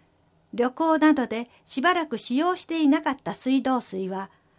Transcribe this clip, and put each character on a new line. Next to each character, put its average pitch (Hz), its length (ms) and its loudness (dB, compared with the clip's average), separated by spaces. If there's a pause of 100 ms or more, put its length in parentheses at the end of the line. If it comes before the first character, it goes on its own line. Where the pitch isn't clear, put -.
(540)
旅 240 160 0
行 320 280 2
な 302 140 6
ど 269 140 2
で 233 240 -6 (160)
し - 160 -6
ば 349 100 4
ら 339 140 0
く 247 100 -6
使 240 200 -4
用 359 200 2
し - 80 -12
て 330 160 -4
い 302 80 4
な 311 140 4
か 311 80 -2
っ - 60 -4
た - 180 -8
水 262 260 0
道 254 200 0
水 190 280 -8
は、 190 220 -8 (280)